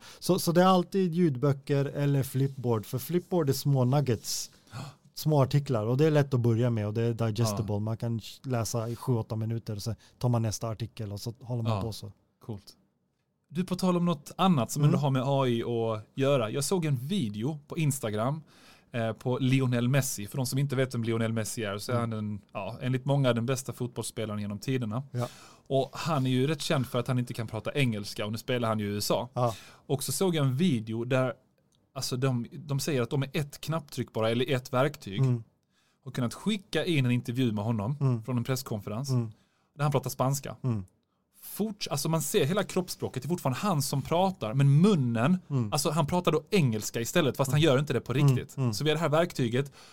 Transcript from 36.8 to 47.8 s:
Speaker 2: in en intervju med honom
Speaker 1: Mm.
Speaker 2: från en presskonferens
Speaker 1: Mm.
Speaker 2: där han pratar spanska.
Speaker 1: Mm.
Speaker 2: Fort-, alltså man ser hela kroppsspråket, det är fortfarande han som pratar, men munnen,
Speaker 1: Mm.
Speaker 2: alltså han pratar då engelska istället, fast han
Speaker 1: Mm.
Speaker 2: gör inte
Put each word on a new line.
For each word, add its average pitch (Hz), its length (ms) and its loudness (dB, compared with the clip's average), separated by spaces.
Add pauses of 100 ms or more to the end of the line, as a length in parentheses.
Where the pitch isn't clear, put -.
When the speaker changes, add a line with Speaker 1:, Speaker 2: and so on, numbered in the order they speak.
Speaker 2:
in 151 220 2
en 123 60 4
intervju 123 400 0
med 104 120 -2
honom 117 360 -2
Speaker 1:
Mm. 127 240 2
Speaker 2:
från 127 140 -2
en 117 60 -2
presskonferens 120 640 -6
Speaker 1:
Mm. 120 200 0 (460)
Speaker 2:
där 139 60 -4
han 147 100 2
pratar 131 180 0
spanska. 135 520 -2
Speaker 1:
Mm. 110 220 0 (580)
Speaker 2:
Fort-, - 480 -6
alltså 147 180 -2
man 160 140 0
ser 175 220 2
hela 190 200 0
kroppsspråket, - 580 -4
det - 40 -8
är - 20 -6
fortfarande 143 300 -2
han 175 240 0
som 139 200 -2
pratar, 165 520 0
men 139 260 6
munnen, 151 580 4 (120)
Speaker 1:
Mm. 120 220 0
Speaker 2:
alltså 151 180 0
han 151 160 2
pratar 180 260 2
då 156 180 2
engelska 123 500 2
istället, 127 360 2
fast 139 140 2
han 151 100 4
Speaker 1:
Mm. 151 120 6
Speaker 2:
gör 123 60 6
inte 147 140 0